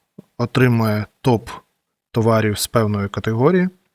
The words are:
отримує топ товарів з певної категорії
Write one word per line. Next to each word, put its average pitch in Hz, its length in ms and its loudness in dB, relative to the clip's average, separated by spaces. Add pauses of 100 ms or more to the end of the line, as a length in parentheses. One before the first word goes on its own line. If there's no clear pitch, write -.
(380)
отримує 113 680 0 (160)
топ 120 280 0 (640)
товарів 110 480 0
з - 80 -6
певної 104 420 -2
категорії 147 600 0 (260)